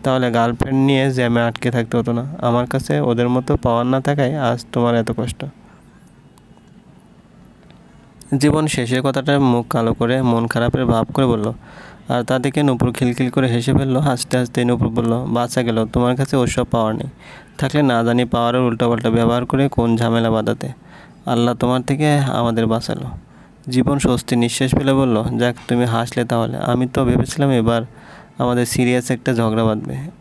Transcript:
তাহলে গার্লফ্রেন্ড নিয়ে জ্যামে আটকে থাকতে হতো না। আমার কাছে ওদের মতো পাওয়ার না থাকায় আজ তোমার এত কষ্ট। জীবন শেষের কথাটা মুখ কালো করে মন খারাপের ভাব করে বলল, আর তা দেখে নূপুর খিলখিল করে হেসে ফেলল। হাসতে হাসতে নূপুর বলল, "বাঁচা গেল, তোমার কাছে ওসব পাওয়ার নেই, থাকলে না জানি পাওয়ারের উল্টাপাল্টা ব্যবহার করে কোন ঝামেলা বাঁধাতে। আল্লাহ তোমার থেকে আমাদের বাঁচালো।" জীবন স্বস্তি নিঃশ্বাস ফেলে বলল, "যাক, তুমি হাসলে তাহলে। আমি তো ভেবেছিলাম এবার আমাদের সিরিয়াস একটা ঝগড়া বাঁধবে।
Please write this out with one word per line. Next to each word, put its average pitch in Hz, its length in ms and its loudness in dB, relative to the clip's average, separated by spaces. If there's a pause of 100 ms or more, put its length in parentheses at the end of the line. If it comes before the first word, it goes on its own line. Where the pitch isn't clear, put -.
তাহলে 131 280 0
গার্লফ্রেন্ড 120 560 0
নিয়ে 135 240 2
জ্যামে 120 300 2
আটকে 117 300 -2
থাকতে 117 260 -2
হতো 117 140 0
না। 117 140 -2 (160)
আমার 120 260 2
কাছে 139 320 -2
ওদের 123 300 0
মতো 127 280 0
পাওয়ার 120 280 0
না 131 160 0
থাকায় 143 380 0
আজ 120 340 -2
তোমার 120 220 2
এত 117 220 0
কষ্ট। 117 280 -8 (3000)
জীবন 151 300 2
শেষের 127 340 -2
কথাটা 135 380 0
মুখ 120 300 2
কালো 113 240 0
করে 127 280 0
মন 117 260 0
খারাপের 120 380 0
ভাব 113 280 2
করে 135 120 2
বলল, 113 280 0 (560)
আর 123 140 -2
তা 131 160 -2
দেখে 135 240 -2
নূপুর 123 280 2
খিলখিল 123 380 -2
করে 131 180 0
হেসে 120 260 0
ফেলল। 135 240 2
হাসতে 131 400 0
হাসতে 123 280 -2
নূপুর 123 240 0
বলল, 117 380 -2
"বাঁচা 120 360 -2
গেল, 113 220 0
তোমার 123 300 0
কাছে 135 220 -2
ওসব 123 340 0
পাওয়ার 110 240 0
নেই, 135 120 -6 (500)
থাকলে 147 240 0
না 123 220 2
জানি 120 220 2
পাওয়ারের 120 360 2
উল্টাপাল্টা 120 480 0
ব্যবহার 117 360 2
করে 139 240 0
কোন 117 280 0
ঝামেলা 113 320 2
বাঁধাতে। 113 380 -2 (580)
আল্লাহ 120 280 2
তোমার 123 280 0
থেকে 147 360 2
আমাদের 120 480 0
বাঁচালো।" 113 400 -2 (640)
জীবন 127 300 2
স্বস্তি 123 360 0
নিঃশ্বাস 120 400 0
ফেলে 135 180 2
বলল, 127 300 2 (140)
"যাক, 120 180 2 (120)
তুমি 123 180 2
হাসলে 117 400 -2
তাহলে। 117 320 -2
আমি 123 300 0
তো 131 180 0
ভেবেছিলাম 131 440 0
এবার 117 320 2 (560)
আমাদের 123 280 0
সিরিয়াস 123 460 0
একটা 127 220 -2
ঝগড়া 113 300 0
বাঁধবে। 110 320 -2 (260)